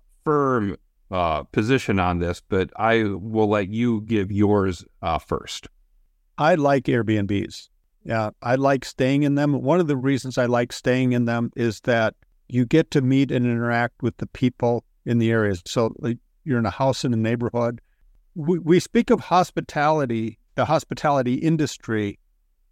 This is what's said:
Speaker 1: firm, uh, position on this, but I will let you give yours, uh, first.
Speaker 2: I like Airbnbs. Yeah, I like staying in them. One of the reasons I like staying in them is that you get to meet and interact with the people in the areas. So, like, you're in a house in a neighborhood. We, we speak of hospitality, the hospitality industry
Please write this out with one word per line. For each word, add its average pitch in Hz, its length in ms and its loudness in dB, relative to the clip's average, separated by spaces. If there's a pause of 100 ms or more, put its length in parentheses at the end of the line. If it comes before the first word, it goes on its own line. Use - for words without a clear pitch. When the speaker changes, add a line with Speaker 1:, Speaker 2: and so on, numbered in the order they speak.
(240)
Speaker 1:
firm, 131 540 0 (340)
uh, 82 320 0
position 117 560 0
on 87 200 0
this, 85 280 -4
but 95 300 -2
I 113 260 2
will 107 460 -2
let 104 180 0
you 113 380 -2
give 104 260 -2
yours, 101 540 2 (160)
uh, 82 180 -2
first. - 480 -8 (720)
Speaker 2:
I 160 180 4
like 143 300 2
Airbnbs. 104 840 0 (380)
Yeah, 113 240 -2 (120)
I 123 140 0
like 135 300 0
staying 139 380 0
in 143 120 2
them. 143 260 0
One 156 200 2
of 165 60 2
the 143 100 0
reasons 131 400 -2
I 127 80 2
like 120 260 0
staying 127 400 0
in 120 140 2
them 117 320 -2
is 117 240 -2
that 113 340 0 (320)
you 123 180 0
get 156 260 2
to 147 100 2
meet 131 300 2
and 123 140 0
interact 120 560 -2
with 117 140 -2
the - 120 -10
people 120 580 -2 (200)
in 120 120 0
the 113 140 2
areas. 104 340 0
So, 113 340 -2
like, 120 200 -6 (280)
you're 123 120 0
in 113 80 -2
a - 20 0
house 135 340 -2
in 135 80 -2
a 113 60 0
neighborhood. 117 640 -2 (540)
We, 165 240 -2
we 170 200 4
speak - 300 -2
of 214 100 4
hospitality, 147 1200 -2 (160)
the 131 100 -2
hospitality 139 720 0
industry 131 840 -2 (520)